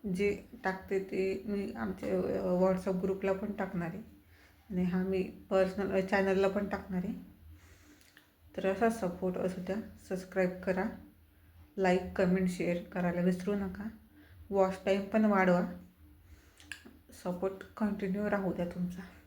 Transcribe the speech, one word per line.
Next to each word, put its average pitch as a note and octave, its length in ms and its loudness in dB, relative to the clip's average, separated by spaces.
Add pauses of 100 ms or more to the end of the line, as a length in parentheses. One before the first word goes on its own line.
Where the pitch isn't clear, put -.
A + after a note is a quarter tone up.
(160)
जे G3+ 320 0 (160)
टाकते F#3+ 340 -2
ते F#3+ 480 -2
मी G3+ 260 -2
आमच्या, G#3+ 360 -6
अ, F#3 540 0
WhatsApp F#3 400 2
ग्रुपला F#3+ 300 0
पण G3+ 200 -2
टाकणार F#3 360 -4
आहे, G3+ 100 -8 (720)
आणि F3+ 120 0
हा F#3 200 2
मी F#3+ 200 0
पर्सनल, F#3+ 680 0
अ, F#3+ 140 2
चॅनलला G3 420 2
पण G3+ 200 -2
टाकणार F#3+ 360 -4
आहे. G#3+ 100 -4 (1400)
तर F#3+ 100 -4
असा G#3 240 2
सपोर्ट F#3 460 -4
असू F3+ 240 -2
द्या, F#3+ 160 -4 (320)
सबस्क्राईब F#3 520 -2
करा, F#3+ 240 0 (920)
लाईक, F#3 240 4 (140)
कमेंट, F#3 340 4
शेअर F3 260 0
करायला F3 440 -2
विसरू F#3 340 2
नका, G3 340 -4 (640)
वॉच F#3+ 340 4
टाइम G3 160 4
पण A3 240 2
वाढवा, F#3 380 6 (1600)
सपोर्ट F#3 520 -4
कंटिन्यू G3+ 540 -2
राहू G3 220 0
द्या F3 140 -2
तुमचा. F3+ 360 -4 (240)